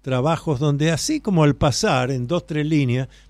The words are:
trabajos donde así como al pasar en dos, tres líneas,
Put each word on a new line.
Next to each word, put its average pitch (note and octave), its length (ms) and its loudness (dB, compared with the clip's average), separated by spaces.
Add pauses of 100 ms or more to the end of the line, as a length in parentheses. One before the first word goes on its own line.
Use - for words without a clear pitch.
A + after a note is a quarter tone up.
trabajos C3+ 580 -2
donde D3 320 0
así D4 280 -2
como F3+ 220 2
al C#3+ 140 4
pasar C3+ 540 0
en B2 160 -4
dos, E3+ 200 -4
tres D3+ 200 -4
líneas, C3 420 0 (220)